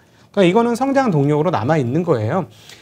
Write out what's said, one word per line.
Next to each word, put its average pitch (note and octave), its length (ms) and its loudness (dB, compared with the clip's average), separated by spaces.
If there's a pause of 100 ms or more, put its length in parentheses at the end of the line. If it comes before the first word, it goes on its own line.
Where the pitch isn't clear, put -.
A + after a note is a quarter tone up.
(300)
그러니까 F#3 200 2
이거는 A#3 240 2
성장 C4 360 0
동력으로 D3 400 0
남아있는 C#3 520 -2
거예요. C#3+ 440 -2 (360)